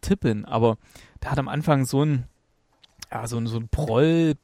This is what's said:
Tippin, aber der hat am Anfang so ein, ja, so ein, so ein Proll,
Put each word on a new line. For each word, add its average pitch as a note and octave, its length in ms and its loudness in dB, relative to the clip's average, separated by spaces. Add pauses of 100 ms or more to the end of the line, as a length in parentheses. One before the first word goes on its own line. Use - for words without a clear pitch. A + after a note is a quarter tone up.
Tippin, A#2 440 -2
aber A2+ 320 2 (440)
der - 80 -6
hat C3+ 80 -2
am C#3 120 -2
Anfang C#3+ 360 2
so C3+ 180 2
ein, C#3+ 200 0 (880)
ja, A#2 160 -8
so A#2 100 -4
ein, A#2 100 -2
so A2+ 100 -4
ein A#2 120 -8
Proll, D3+ 640 2 (100)